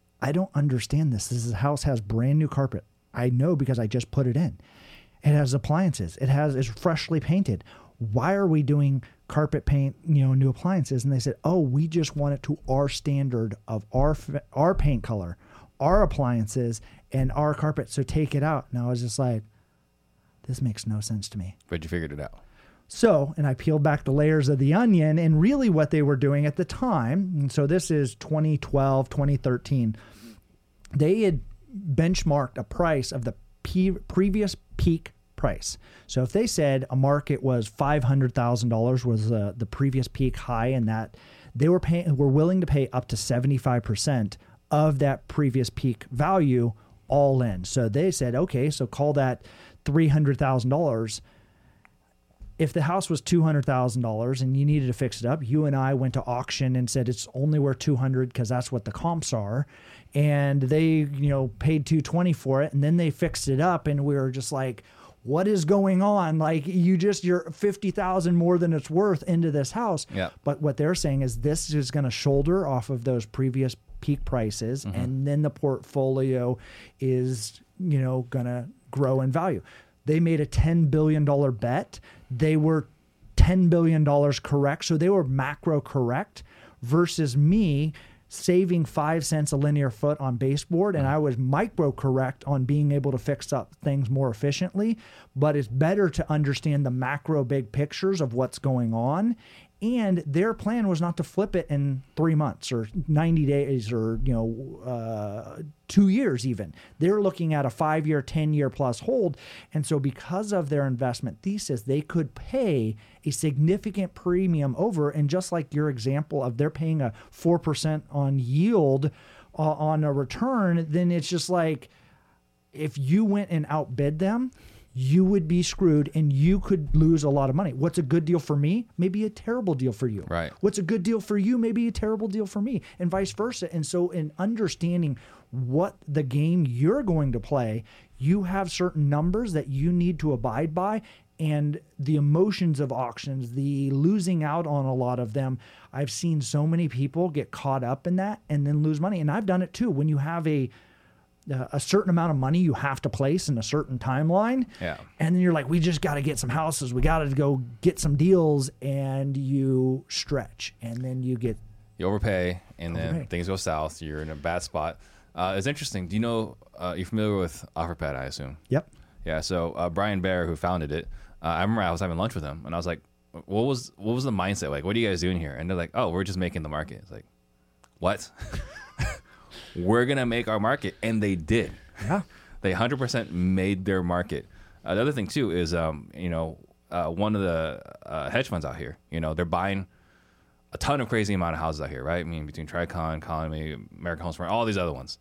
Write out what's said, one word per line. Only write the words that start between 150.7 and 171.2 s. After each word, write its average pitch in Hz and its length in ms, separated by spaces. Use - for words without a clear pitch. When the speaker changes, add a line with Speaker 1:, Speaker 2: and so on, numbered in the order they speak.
Speaker 1:
uh, 131 200
a 143 60
certain 190 320
amount 170 220
of 147 60
money 135 200
you 175 140
have 135 300
to 143 60
place 139 400
in 143 100
a 110 40
certain 139 380
timeline. 185 680
Speaker 2:
Yeah. 82 160
Speaker 1:
And 160 140
then 180 80
you're 180 100
like, 143 160
"We 170 100
just 160 220
gotta 143 220
get 139 180
some 123 100
houses. 151 420
We 123 100
gotta 156 260
go 139 340
get 180 180
some 147 160
deals." 156 520
And 139 540
you 131 720
stretch. - 760
And 117 220
then 127 180
you 127 140
get 113 200
Speaker 2:
You 87 80
overpay, 95 540
and 82 180
then 82 140
Speaker 1:
Overpay. 82 180
Speaker 2:
things 87 180
go 95 100
south. 78 460
You're 76 200
in 78 80
a 78 40
bad 85 300
spot. 80 340
Uh, 92 200
it's 98 120
interesting. 139 400
Do 90 80
you 110 40
know, 113 360
uh, 87 200
you're 90 100
familiar 107 300
with 90 280
OfferPad, 82 400
I 65 80
assume? 67 320
Speaker 1:
Yep. 143 180
Speaker 2:
Yeah, 80 160
so, 82 340
uh, 87 140
Brian 98 320
Baer, 90 260
who 82 100
founded 85 360
it, 80 140